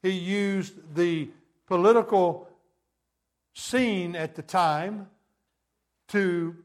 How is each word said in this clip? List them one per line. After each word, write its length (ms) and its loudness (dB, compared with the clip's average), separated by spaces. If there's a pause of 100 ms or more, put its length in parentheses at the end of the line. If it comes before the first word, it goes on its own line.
He 80 2
used 840 -2
the 360 0 (360)
political 840 2 (1040)
scene 600 -2
at 180 -6
the 80 -12
time 680 -2 (1000)
to 560 0